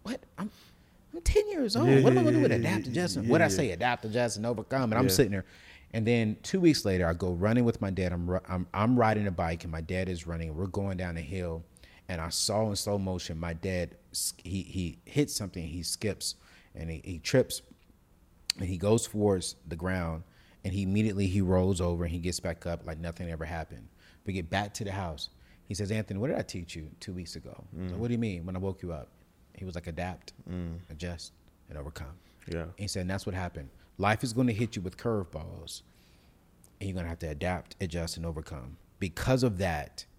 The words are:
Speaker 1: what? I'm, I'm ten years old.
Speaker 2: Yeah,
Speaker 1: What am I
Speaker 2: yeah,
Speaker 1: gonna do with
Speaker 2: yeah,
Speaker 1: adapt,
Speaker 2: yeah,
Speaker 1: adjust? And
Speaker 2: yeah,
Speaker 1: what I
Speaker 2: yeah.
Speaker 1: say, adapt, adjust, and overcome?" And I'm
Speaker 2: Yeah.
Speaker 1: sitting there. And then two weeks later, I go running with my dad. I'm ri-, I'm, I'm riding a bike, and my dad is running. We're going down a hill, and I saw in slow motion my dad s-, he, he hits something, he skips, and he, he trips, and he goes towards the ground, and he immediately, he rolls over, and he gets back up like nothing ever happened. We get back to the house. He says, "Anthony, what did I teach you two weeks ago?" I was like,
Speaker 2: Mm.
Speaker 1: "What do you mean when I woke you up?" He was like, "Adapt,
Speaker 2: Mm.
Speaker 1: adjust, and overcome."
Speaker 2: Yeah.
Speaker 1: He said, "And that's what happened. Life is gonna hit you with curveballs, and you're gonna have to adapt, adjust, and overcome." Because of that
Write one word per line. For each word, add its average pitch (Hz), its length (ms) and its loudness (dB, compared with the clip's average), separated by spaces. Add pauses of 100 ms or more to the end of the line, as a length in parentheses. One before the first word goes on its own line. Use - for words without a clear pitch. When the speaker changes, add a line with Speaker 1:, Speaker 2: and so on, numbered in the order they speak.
Speaker 1:
what? 233 160 -6 (180)
I'm, 202 120 -6 (640)
I'm 339 80 -10
ten 415 280 4
years 277 260 0
old. 226 120 4
Speaker 2:
Yeah, 135 140 10
Speaker 1:
What 240 120 8
am - 60 8
I - 20 6
Speaker 2:
yeah, - 40 6
Speaker 1:
gonna - 120 6
do - 60 6
with - 80 6
Speaker 2:
yeah, - 60 4
Speaker 1:
adapt, - 280 2
Speaker 2:
yeah, 127 60 -6
Speaker 1:
adjust? 180 260 0
And 104 80 -2
Speaker 2:
yeah, 120 60 4
Speaker 1:
what 156 100 8
I 165 40 8
Speaker 2:
yeah. 147 40 4
Speaker 1:
say, 104 220 2
adapt, 117 340 0
adjust, 113 320 0
and 107 80 -4
overcome?" 120 460 0
And 107 40 2
I'm 123 100 6
Speaker 2:
Yeah. 95 60 4
Speaker 1:
sitting 101 220 6
there. 95 120 -2 (460)
And 113 140 0
then 113 380 4
two - 160 0
weeks 170 260 6
later, 90 220 4
I 85 60 4
go 90 180 0
running 107 340 4
with 117 160 2
my 98 80 0
dad. 90 240 0
I'm 87 160 -2
ri-, 90 180 2
I'm, 90 260 -2
I'm 113 240 4
riding 110 300 4
a 95 40 0
bike, 85 320 -2
and 85 80 -6
my 80 100 -4
dad 92 260 -2
is 87 200 -4
running. 82 280 -4
We're 92 120 -2
going 98 300 -2
down 87 200 -4
a 82 40 -6
hill, 82 420 -6 (440)
and 87 140 -4
I 82 80 -4
saw 107 400 0
in 101 60 -2
slow 104 240 0
motion 90 400 -4
my 85 140 -2
dad 90 420 -2 (160)
s-, - 220 -4 (100)
he, 92 180 -2
he 85 440 -4
hits 143 280 0
something, 90 340 -6
he 85 140 -6
skips, - 540 -4 (400)
and 82 160 -8
he, 80 120 -8
he 87 140 -8
trips, - 460 2 (960)
and 95 100 -2
he 92 80 -2
goes 104 300 4
towards 101 480 2 (120)
the 82 80 -6
ground, 85 460 -2 (420)
and 95 120 -2
he 101 80 0
immediately, 101 420 2
he 95 160 2
rolls 92 400 4
over, 87 220 0
and 85 100 -2
he 87 60 -2
gets 87 200 -2
back 85 280 -6
up 85 180 -6
like 80 140 -8
nothing 85 320 -6
ever 80 140 -6
happened. 78 420 -10 (400)
We 98 60 -4
get 90 140 -2
back 104 280 -2
to - 80 -6
the 98 80 -4
house. 90 380 -6 (360)
He - 80 -6
says, 98 180 -4
"Anthony, 107 280 -2
what 117 80 -2
did - 100 0
I - 60 -2
teach - 320 -10
you 78 240 -12
two - 140 -10
weeks 90 220 -10
ago?" - 300 -16 (100)
I 82 60 -8
was 92 100 -4
like, 90 60 -6
Speaker 2:
Mm. 104 40 -4
Speaker 1:
"What 120 80 -2
do 120 40 2
you 117 60 0
mean 95 260 -2
when 92 100 -6
I 92 40 -4
woke 95 240 -4
you 87 100 -6
up?" 69 140 -10 (480)
He 98 100 -12
was 92 80 -8
like, 85 140 -8
"Adapt, 87 460 -6 (140)
Speaker 2:
Mm. 85 300 -6 (140)
Speaker 1:
adjust, 82 400 -10 (380)
and 73 100 -12
overcome." 73 340 -12 (340)
Speaker 2:
Yeah. 82 180 -4 (120)
Speaker 1:
He 101 100 -6
said, 98 140 -4
"And 90 80 -2
that's 98 160 -4
what 98 80 -4
happened. 87 360 -6 (280)
Life 104 260 4
is 123 100 -2
gonna 123 200 4
hit 113 240 0
you 101 40 -4
with 90 160 -6
curveballs, 87 840 -4 (960)
and 98 100 -4
you're 92 60 -4
gonna 87 140 -4
have 82 100 -6
to 85 100 -6
adapt, 85 520 -4
adjust, 85 360 -4
and 82 80 -4
overcome." 73 520 -8 (220)
Because 123 440 2
of 110 160 2
that 82 460 -2 (140)